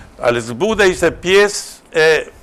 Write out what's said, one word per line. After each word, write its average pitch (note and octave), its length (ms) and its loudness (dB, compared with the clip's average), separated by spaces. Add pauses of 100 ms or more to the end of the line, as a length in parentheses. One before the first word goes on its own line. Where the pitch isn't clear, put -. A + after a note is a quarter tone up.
(220)
Alex A#2+ 300 -2
Buda G3 340 0
ishte F3 260 0
pjesë G3 680 -2 (120)
e D#3 360 2 (160)